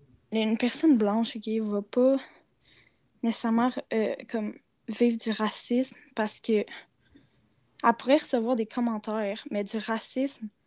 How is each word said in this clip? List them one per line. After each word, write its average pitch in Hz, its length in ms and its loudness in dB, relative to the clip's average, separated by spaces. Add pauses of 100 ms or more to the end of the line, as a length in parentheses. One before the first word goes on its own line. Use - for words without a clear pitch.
(320)
une 220 260 2
personne 262 400 4
blanche, 220 380 2
ok, 214 120 -14 (160)
va 208 180 -2
pas 254 360 4 (1080)
nécessairement, 233 480 2 (220)
euh, 220 220 0 (140)
comme, 214 240 -4 (340)
vivre 233 300 2
du 226 140 -4
racisme 226 680 -2 (180)
parce 214 240 -4
que 208 260 0 (1160)
elle 233 160 4
pourrait 269 200 4
recevoir 247 380 0
des 226 100 0
commentaires, 220 840 -4
mais 208 140 -2
du 208 140 -6
racisme, 226 720 -4 (180)